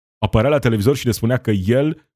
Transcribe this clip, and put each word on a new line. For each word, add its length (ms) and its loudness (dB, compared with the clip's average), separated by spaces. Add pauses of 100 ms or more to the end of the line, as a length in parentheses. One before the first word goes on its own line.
(180)
apărea 320 0
la 100 2
televizor 360 0
și 100 -6
ne 60 0
spunea 260 -2
că 140 -2
el, 640 -2